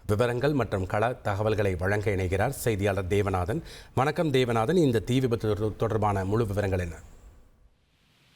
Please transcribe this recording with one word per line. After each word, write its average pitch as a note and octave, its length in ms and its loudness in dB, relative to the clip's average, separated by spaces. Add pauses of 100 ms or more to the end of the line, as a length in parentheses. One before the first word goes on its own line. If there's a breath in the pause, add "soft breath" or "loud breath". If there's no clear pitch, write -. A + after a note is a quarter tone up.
விவரங்கள் A#2+ 460 2
மற்றும் G#2+ 340 0
கள A2 260 0
தகவல்களை G#2 600 0
வழங்க G2 360 0
இணைகிறார் F#2+ 540 0
செய்தியாளர் G2 420 0
தேவநாதன். G2 560 0 (320 loud breath)
வணக்கம் D3 380 0
தேவநாதன், B2 440 2
இந்த C3+ 220 4
தீ B2 220 0
விபத்து A2+ 280 0
தொடர்-, G#2 280 -2
தொடர்பான G#2 480 0
முழு A2 220 0
விவரங்கள் F#2+ 320 0
என்ன? E2+ 160 -6 (1400)